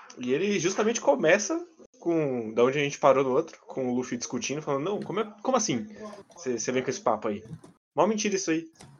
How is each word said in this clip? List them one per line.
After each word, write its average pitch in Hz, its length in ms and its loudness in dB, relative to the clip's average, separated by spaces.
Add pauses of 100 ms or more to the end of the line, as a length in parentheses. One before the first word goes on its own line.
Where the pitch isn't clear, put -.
(200)
E 123 140 -2
ele 190 260 2
justamente 208 400 0
começa 262 640 2 (360)
com, 135 520 0
da 117 120 4
onde 135 120 2
a 147 60 2
gente 143 160 -4
parou 139 240 6
no 131 80 0
outro, 143 340 0
com 131 220 -6
o 123 80 -2
Luffy 123 220 -4
discutindo, 127 440 -6
falando, 139 220 -2
"Não, 196 160 -4
como 180 220 -4
é, 220 200 -8
como 262 140 2
assim? 117 320 0 (500)
Cê, 123 220 -4
cê 131 140 -4
vem 127 100 0
com 135 60 -4
esse 123 100 -4
papo 110 300 -2
aí? 104 120 -6 (540)
Mó 151 100 4
mentira 208 300 0
isso 185 160 -2
aí." 160 180 -2 (300)